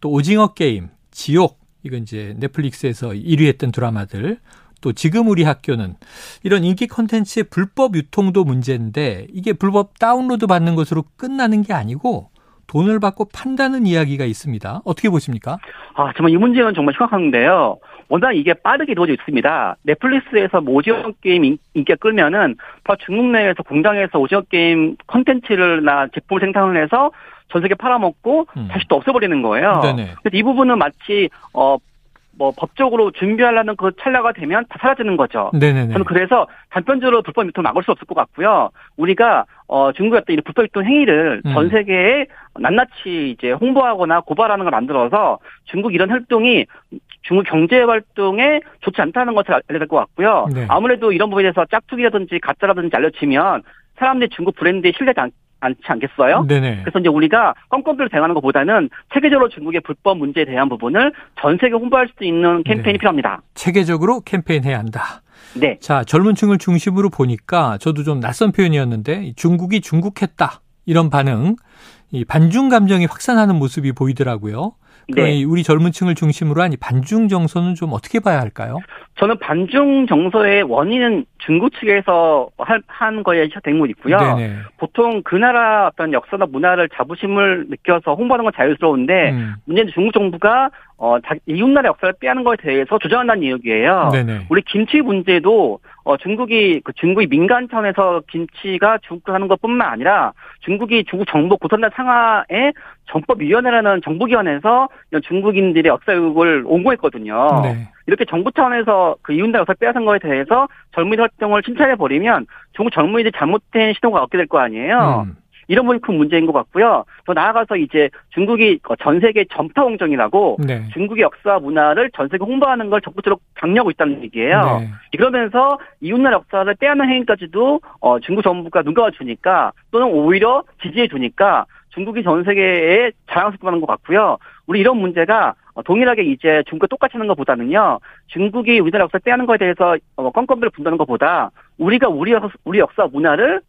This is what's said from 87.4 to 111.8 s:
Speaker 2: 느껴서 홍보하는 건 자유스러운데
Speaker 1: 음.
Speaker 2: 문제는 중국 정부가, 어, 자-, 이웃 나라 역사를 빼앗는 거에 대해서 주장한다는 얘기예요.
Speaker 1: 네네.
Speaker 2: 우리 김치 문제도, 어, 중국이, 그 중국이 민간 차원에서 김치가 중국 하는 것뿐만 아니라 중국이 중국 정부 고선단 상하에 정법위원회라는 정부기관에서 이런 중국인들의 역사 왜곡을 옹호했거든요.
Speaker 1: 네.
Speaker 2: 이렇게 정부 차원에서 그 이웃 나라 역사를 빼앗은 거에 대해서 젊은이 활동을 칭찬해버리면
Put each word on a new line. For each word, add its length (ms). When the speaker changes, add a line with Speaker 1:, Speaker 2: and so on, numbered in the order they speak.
Speaker 2:
느껴서 440
홍보하는 300
건 100
자유스러운데 760
Speaker 1:
음. 240
Speaker 2:
문제는 300
중국 180
정부가, 580
어, 220
자-, 160
이웃 220
나라 200
역사를 320
빼앗는 240
거에 160
대해서 380
주장한다는 460
얘기예요. 680
Speaker 1:
네네. 380
Speaker 2:
우리 120
김치 380
문제도, 800
어, 120
중국이, 680
그 80
중국이 360
민간 400
차원에서 640
김치가 720
중국 300
하는 160
것뿐만 400
아니라 440
중국이 480
중국 200
정부 280
고선단 380
상하에 800
정법위원회라는 920
정부기관에서 840
이런 120
중국인들의 640
역사 240
왜곡을 540
옹호했거든요. 960
Speaker 1:
네. 260
Speaker 2:
이렇게 180
정부 280
차원에서 720
그 100
이웃 160
나라 120
역사를 180
빼앗은 260
거에 140
대해서 500
젊은이 260
활동을 420
칭찬해버리면 840